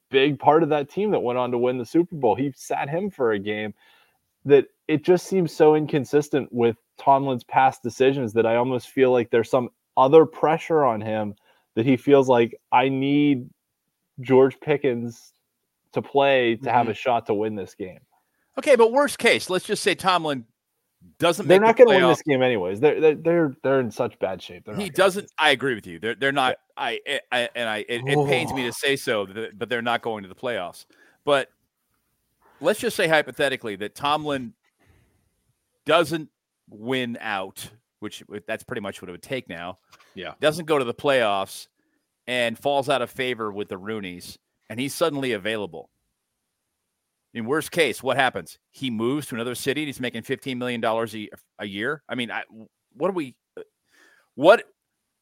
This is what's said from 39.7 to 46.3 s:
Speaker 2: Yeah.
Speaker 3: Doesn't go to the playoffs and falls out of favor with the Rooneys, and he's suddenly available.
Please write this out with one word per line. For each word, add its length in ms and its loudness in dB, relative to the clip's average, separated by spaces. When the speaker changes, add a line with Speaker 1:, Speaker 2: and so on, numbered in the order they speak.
Speaker 2:
Yeah. 260 -14
Speaker 3:
Doesn't 260 -2
go 120 0
to 80 -2
the 80 -6
playoffs 760 -2
and 320 -2
falls 300 -2
out 120 0
of 80 -6
favor 420 -6
with 180 -10
the 100 -10
Rooneys, 580 -12
and 100 -12
he's 140 -6
suddenly 380 -2
available. 580 -6